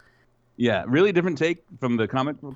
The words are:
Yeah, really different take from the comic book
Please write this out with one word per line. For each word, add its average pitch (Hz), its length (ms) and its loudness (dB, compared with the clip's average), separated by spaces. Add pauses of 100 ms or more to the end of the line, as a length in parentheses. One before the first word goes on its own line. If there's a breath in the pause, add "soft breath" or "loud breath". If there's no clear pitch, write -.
(560 soft breath)
Yeah, 110 300 0
really 170 260 4
different 170 240 0
take 165 260 -2 (180)
from 120 180 0
the 107 100 0
comic 135 320 -2
book 139 160 -14